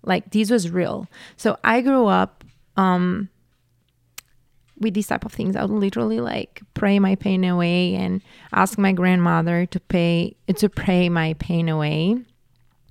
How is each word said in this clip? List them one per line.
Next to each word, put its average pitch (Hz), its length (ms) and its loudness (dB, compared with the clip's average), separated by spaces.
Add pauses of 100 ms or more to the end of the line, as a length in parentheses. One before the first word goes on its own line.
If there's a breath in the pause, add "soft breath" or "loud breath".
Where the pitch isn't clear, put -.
Like, - 280 -4
this 214 200 0
was 196 200 2
real. - 380 -4 (280 loud breath)
So - 280 -2
I 226 160 4
grew 254 260 4
up, 190 380 0 (320)
um, 185 540 0 (1500)
with 208 140 -2
these 202 140 -2
type - 180 -4
of - 80 -12
things. 190 240 -4
I - 60 -4
would 196 80 -2
literally, 214 500 -2
like, - 400 -8 (140)
pray 202 240 2
my 190 160 2
pain 190 300 0
away 180 500 0
and 185 280 -4 (300 soft breath)
ask 190 260 0
my 190 140 2
grandmother 175 760 2
to 180 140 -6
pay, 170 560 0 (180)
to 208 140 0
pray 180 400 0
my 165 260 0
pain 165 360 -2
away. 156 480 0 (720)